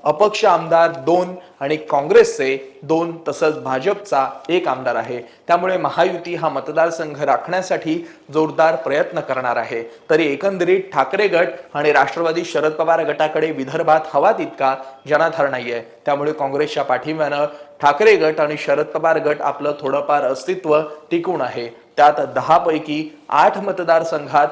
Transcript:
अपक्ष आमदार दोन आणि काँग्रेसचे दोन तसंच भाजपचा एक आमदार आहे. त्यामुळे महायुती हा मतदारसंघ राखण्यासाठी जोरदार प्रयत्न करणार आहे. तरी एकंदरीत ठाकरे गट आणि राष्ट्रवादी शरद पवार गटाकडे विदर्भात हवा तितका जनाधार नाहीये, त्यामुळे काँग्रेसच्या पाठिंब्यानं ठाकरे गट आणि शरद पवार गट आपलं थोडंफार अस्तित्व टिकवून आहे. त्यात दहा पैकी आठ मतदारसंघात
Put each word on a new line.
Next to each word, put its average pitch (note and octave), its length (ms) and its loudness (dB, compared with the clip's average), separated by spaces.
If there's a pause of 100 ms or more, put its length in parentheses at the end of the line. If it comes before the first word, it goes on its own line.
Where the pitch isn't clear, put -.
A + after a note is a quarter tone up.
अपक्ष G3+ 400 2
आमदार E3 460 4
दोन F3 440 0 (260)
आणि C#3+ 160 -2
काँग्रेसचे D3 1040 0
दोन E3 360 -2 (100)
तसंच D3+ 340 -2
भाजपचा C3+ 640 -2 (200)
एक F3 200 0
आमदार B2+ 260 -2
आहे. A#2 240 -6
त्यामुळे F3+ 580 -2
महायुती F3 580 -2
हा D#3+ 140 -2
मतदारसंघ D3+ 760 -2
राखण्यासाठी E3 840 -2 (240)
जोरदार D#3 440 2
प्रयत्न E3 440 -2
करणार B2+ 360 -2
आहे. A#2 260 -4 (280)
तरी D#3 220 2
एकंदरीत F#3 480 0 (120)
ठाकरे F#3+ 360 0
गट F3 200 2 (260)
आणि D3+ 180 2
राष्ट्रवादी E3 520 0
शरद D#3 280 0
पवार D#3+ 320 0
गटाकडे D#3 460 0
विदर्भात D3+ 500 0 (120)
हवा D#3+ 200 4
तितका C#3 440 -2 (320)
जनाधार D3+ 420 0
नाहीये, A#2+ 320 -6 (220)
त्यामुळे D3 280 0
काँग्रेसच्या D3 500 -2
पाठिंब्यानं D3 600 -2 (380)
ठाकरे F#3+ 340 6
गट D#3 240 2
आणि D3+ 180 0
शरद D3 280 0
पवार D#3+ 320 0
गट D3 220 0
आपलं C#3+ 400 -2
थोडंफार C#3+ 440 0
अस्तित्व D3+ 560 0 (300)
टिकवून E3+ 300 -2
आहे. A#2+ 560 -8
त्यात D3 240 6 (140)
दहा D#3 240 4
पैकी D#3 600 -2 (100)
आठ D#3 300 4
मतदारसंघात D#3+ 920 0